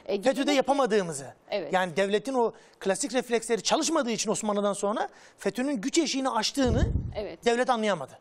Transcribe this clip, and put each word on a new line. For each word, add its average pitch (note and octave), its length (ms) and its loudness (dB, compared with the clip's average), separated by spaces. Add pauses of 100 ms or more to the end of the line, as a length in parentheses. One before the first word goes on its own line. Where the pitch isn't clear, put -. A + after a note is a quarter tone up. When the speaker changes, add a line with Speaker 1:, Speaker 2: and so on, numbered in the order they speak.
Speaker 1:
fetü'de - 80 -2
Speaker 2:
gelecekte C4 380 2
Speaker 1:
yapamadığımızı. G3+ 800 2 (180)
Speaker 2:
Evet. E3 220 -2
Speaker 1:
Yani F3+ 220 0
devletin G3+ 380 0
o A#3 200 0 (260)
klasik G3 340 -2
refleksleri A#3 500 -2
çalışmadığı D4 480 2
için G#3+ 200 -2
Osmanlı'dan G3+ 420 0
sonra G#3 360 -2 (280)
fetü'nün B3+ 440 -2
güç C4 160 -2
eşiğini C4 320 0
aştığını A#3+ 540 0 (320)
Speaker 2:
Evet. F3 300 -10
Speaker 1:
devlet A#3+ 240 4
anlayamadı. G#3 520 -2